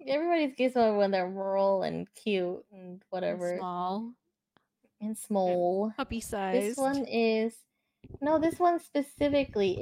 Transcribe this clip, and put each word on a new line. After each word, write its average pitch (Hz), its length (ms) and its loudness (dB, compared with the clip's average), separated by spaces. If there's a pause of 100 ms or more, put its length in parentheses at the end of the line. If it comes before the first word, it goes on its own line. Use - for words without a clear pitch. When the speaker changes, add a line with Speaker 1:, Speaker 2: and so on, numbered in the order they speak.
Speaker 1:
everybody's 311 480 0
Gizmo 240 420 4
when 196 140 4
they're 185 180 0
rural 196 540 0
and 165 320 -4
cute 185 560 -2
and 185 320 -16 (220)
Speaker 2:
And 175 160 -2
Speaker 1:
whatever. - 0 -
Speaker 2:
small. 180 720 -4 (880)
Speaker 1:
And 214 160 -6
small. 185 720 0
Speaker 2:
And 220 100 -8
puppy 233 220 -6 (320)
Speaker 1:
This 214 240 0
Speaker 2:
sized. - 20 -6
Speaker 1:
one 269 300 0
is, 226 500 0 (640)
no, 302 180 2
this 330 200 0
one 349 200 4
specifically 220 1040 0